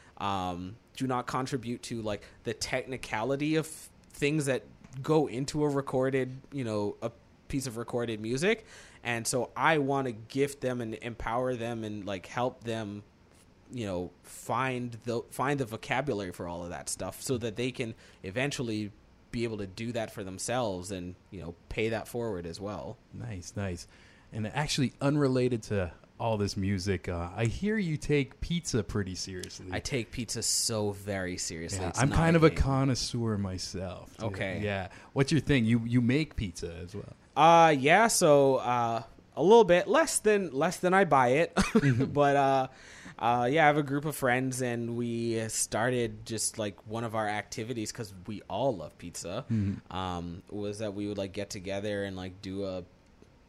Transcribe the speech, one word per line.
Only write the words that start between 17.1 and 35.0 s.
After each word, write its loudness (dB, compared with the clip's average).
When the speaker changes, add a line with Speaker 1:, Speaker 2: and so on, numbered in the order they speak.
Speaker 1:
so -2
that -4
they -2
can -6
eventually -4
be -2
able -4
to -6
do -8
that -6
for -10
themselves -4
and, -8
you -12
know, -10
pay -2
that -4
forward -6
as -10
well. -8
Speaker 2:
Nice, -12
nice. -6
And -4
actually -2
unrelated 2
to -2
all 0
this 0
music, -2
uh, -4
I 0
hear 0
you -2
take -2
pizza -2
pretty -4
seriously. -10
Speaker 1:
I -4
take -4
pizza -6
so 0
very -4
seriously. -6
Speaker 2:
Yeah, -2
Speaker 1:
It's -2
Speaker 2:
I'm 6
Speaker 1:
not 2
Speaker 2:
kind 6
Speaker 1:
a 8
Speaker 2:
of 8
a 10
Speaker 1:
game. -2
Speaker 2:
connoisseur 2
myself, -6
too. -6
Speaker 1:
Okay. -4
Speaker 2:
Yeah. -2